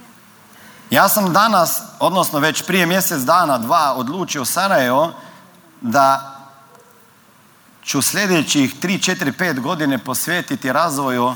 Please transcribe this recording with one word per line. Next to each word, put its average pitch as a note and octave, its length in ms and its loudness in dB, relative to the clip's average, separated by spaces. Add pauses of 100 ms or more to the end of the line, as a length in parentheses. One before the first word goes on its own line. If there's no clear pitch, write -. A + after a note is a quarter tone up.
(880)
Ja E3+ 200 4
sam F#3+ 240 0
danas, G3 480 2 (180)
odnosno D#3+ 400 0
već D3 260 0
prije F3+ 200 2
mjesec F3 360 -2
dana, D3+ 360 2
dva, C#3 360 0
odlučio C#3+ 480 -6
u A#2+ 40 -4
Sarajevo D#3+ 680 0 (680)
da C3+ 540 2 (1500)
ću C#3 180 -2
sljedećih D#3+ 800 0
tri, F3+ 220 -2
četiri, F3+ 300 -2
pet D#3+ 280 -2
godine D3 380 -2
posvetiti C3+ 760 -4
razvoju C3 640 0